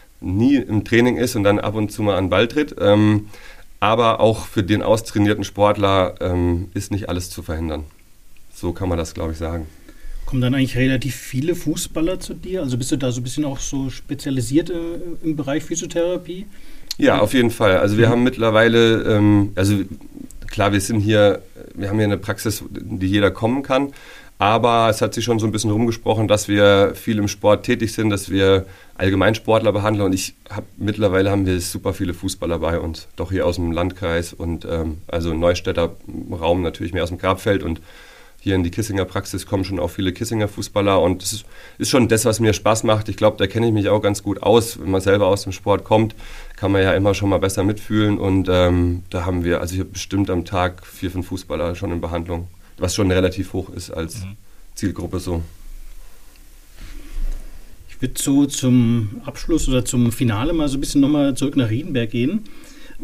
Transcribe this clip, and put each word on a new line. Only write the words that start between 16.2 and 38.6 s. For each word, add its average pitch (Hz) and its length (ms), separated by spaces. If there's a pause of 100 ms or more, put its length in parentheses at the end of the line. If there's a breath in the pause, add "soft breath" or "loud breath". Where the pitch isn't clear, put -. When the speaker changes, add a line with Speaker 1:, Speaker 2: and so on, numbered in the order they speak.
Speaker 1:
Ja, 110 220
auf 104 140
jeden 120 180
Fall. 98 260
Also 104 200
wir 113 100
Speaker 2:
Mhm. 117 40
Speaker 1:
haben 120 120
mittlerweile, 113 800
ähm, 104 500
also 98 280 (640)
klar, 101 260
wir 98 80
sind 113 180
hier, 104 440 (320)
wir 98 140
haben 104 80
hier 107 80
eine 104 120
Praxis, - 460 (120)
in - 240
die 92 80
jeder 101 220
kommen 123 320
kann. 139 320 (460 loud breath)
Aber 113 500
es 104 120
hat 107 140
sich 113 100
schon 113 140
so 110 80
ein 104 40
bisschen 110 200
rumgesprochen, 110 560
dass 101 200
wir 101 460
viel 110 240
im 101 100
Sport 104 380
tätig 113 280
sind, 110 180
dass 101 180
wir 95 380 (280 loud breath)
Allgemeinsportler 104 760
behandeln. 101 340
Und 95 80
ich - 220 (120)
hab, 104 160 (140)
mittlerweile 98 540
haben 98 160
wir 92 120
super 95 340
viele 87 200
Fußballer 85 460
bei 82 200
uns. - 360
Doch 87 160
hier 87 160
aus 85 80
dem 85 160
Landkreis 85 600
und, 82 360
ähm, 80 380
also 82 260
Neustädter 85 640 (360)
Raum 85 300
natürlich 85 320
mehr 87 80
aus 82 80
dem 87 80
Grabfeld. 95 460
Und 82 180 (580 loud breath)
hier 98 140
in 92 100